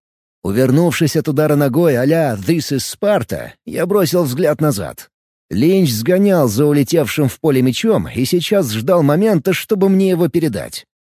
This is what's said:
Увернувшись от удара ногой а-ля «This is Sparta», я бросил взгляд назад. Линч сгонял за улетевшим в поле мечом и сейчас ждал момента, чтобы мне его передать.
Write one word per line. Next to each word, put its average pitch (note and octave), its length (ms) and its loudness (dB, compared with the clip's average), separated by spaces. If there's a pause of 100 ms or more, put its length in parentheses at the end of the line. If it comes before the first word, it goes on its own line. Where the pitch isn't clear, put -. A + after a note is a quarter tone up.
(440)
Увернувшись C3 720 2
от D#3 120 -2
удара D3+ 280 2
ногой C#3+ 420 2
а-ля C#3+ 380 0
«This C#3 420 -2
is - 180 -8
Sparta», B2 540 -4 (160)
я - 220 -6
бросил F3+ 360 0
взгляд D3 380 -2
назад. F#2+ 480 -2 (400)
Линч D#3+ 420 2
сгонял F3 560 2
за A2+ 180 0
улетевшим D3 640 0
в - 120 -8
поле C3+ 220 2
мечом C3 460 0
и A2+ 180 -4
сейчас F3 460 0
ждал D3 320 0
момента, F3 500 2
чтобы G3 360 -2
мне F#3+ 200 2
его F3 180 0
передать. A#2 580 -6 (160)